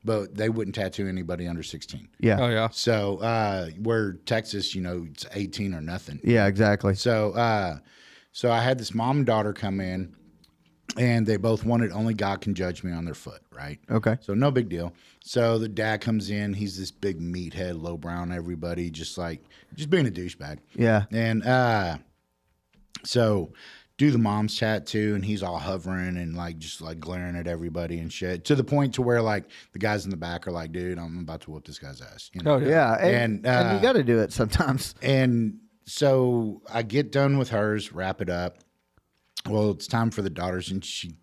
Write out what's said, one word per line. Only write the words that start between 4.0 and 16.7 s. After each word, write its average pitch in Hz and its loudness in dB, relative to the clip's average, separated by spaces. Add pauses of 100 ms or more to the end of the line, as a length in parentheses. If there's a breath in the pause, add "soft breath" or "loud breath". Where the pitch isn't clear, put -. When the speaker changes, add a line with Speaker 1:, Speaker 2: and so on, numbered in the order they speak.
Speaker 1:
Texas, 104 -2
you 95 -2
know, 90 -6
it's - -14
eighteen 101 -4
or 78 -6
nothing. 80 -8
Speaker 2:
Yeah, 110 6
exactly. 101 4
Speaker 1:
So, 107 2
uh, 101 0 (520 soft breath)
so 120 0
I 117 4
had 131 2
this 104 -8
mom 123 2
and 135 4
daughter 107 2
come 98 -2
in, 92 -4 (840)
and 117 4
they 107 2
both 110 2
wanted 117 2
Only 110 0
God 98 -2
Can 101 -2
Judge 90 -4
Me 90 -4
on 85 -6
their 80 -6
foot, - -16
right? 143 -12 (100)
Speaker 2:
Okay. 110 2
Speaker 1:
So - -6
no 135 2
big 123 0
deal. 85 -4 (320 soft breath)
So 117 2
the 110 -2
dad 107 -2
comes 107 0
in. 104 -2
He's 98 -4